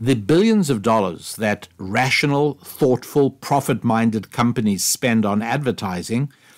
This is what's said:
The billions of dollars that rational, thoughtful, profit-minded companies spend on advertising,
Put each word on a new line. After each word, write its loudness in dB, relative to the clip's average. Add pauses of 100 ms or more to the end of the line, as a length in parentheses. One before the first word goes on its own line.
The 2
billions 2
of -2
dollars 0
that -2 (100)
rational, 0
thoughtful, 0
profit-minded 0
companies 0
spend 0
on 0
advertising, -4 (260)